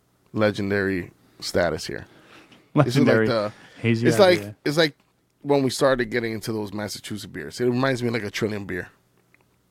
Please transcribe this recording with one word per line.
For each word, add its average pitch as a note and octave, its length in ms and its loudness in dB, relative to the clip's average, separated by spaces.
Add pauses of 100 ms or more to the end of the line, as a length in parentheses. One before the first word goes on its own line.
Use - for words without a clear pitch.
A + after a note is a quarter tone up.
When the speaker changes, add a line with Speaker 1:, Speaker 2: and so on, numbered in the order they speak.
(320)
Speaker 1:
legendary G2 800 0 (260)
status E2+ 480 -2
here. - 200 -10
This - 20 -
is, - 680 -20
like, D3 120 6 (200)
Speaker 2:
Legendary A2 220 4
Speaker 1:
the, G#2+ 240 -2 (280)
Speaker 2:
hazy A#2 280 0
Speaker 1:
it's D#3+ 100 4
like, F3+ 220 6
Speaker 2:
I - 20 -8
P G2+ 60 -10
A. G#2+ 160 -16
Speaker 1:
it's D3 120 -2
like D#3+ 200 2 (460)
when C#3+ 200 2
we C3 80 0
started C3 360 2
getting A2+ 260 -2
into A2 200 -6
those G#2 200 -4
Massachusetts G#2 600 -8
beers. D#2 280 -10
It B2 60 2
reminds B2 360 0
me A#2+ 60 -2
of, A2+ 60 -2
like, A2 100 -4
a G#2 60 -8
Trillium G#2 360 -4
beer. F2+ 220 -8 (800)